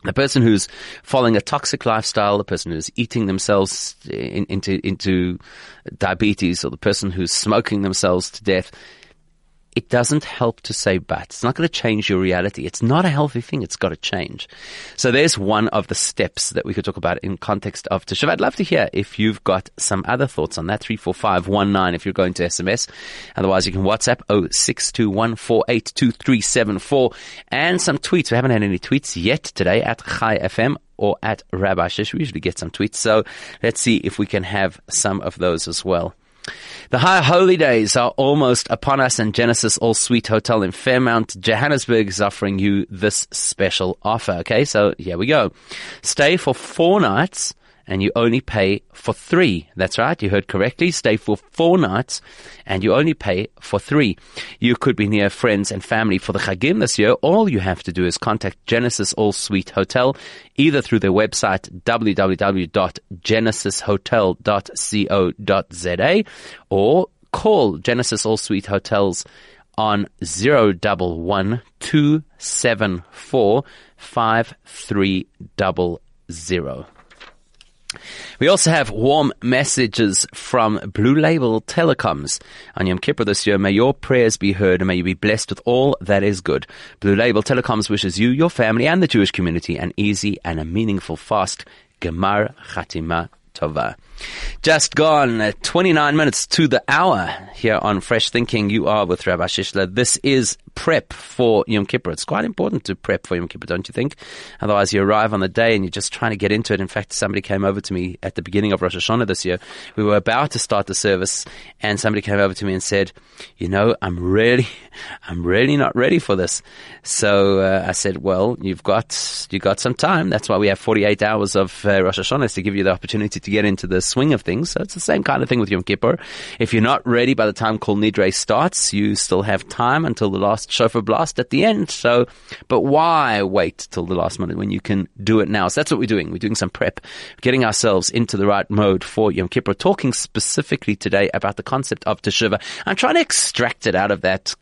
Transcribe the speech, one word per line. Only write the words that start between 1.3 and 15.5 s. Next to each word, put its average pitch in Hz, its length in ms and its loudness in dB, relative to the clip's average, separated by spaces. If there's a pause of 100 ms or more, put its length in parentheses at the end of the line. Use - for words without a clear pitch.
a 101 40 2
toxic - 440 -4
lifestyle, 107 540 2
the 104 40 -2
person 87 280 -6
who's 80 240 -6
eating 117 320 -2
themselves 98 680 0 (140)
in, 64 400 -4
into, 98 340 -2
into 92 540 0 (600)
diabetes, 92 680 0
or 60 60 -4
the - 60 -14
person 98 340 -2
who's 87 200 -4
smoking 107 520 0
themselves 92 480 0
to - 120 -18
death, 92 280 0 (1040)
it - 140 -4
doesn't 123 340 2
help - 380 -2
to - 120 -10
say 92 260 0
but. - 240 -6
It's - 200 -10
not 120 120 0
gonna 165 120 0
change 107 420 -2
your 95 120 2
reality. 90 440 -2
It's - 160 -8
not 139 220 2
a 180 60 2
healthy 143 320 -2
thing. 139 200 -6
It's 90 140 -8
gotta 82 220 -4
change. - 500 -8 (480)
So 123 160 0
there's 147 260 2
one 107 300 0